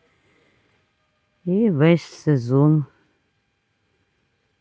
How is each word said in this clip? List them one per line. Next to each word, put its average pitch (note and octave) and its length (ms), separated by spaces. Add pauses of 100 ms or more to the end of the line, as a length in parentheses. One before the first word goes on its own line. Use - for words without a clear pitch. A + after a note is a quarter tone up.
(1500)
І G3+ 240
весь D#3+ 340
сезон C#3 800 (1800)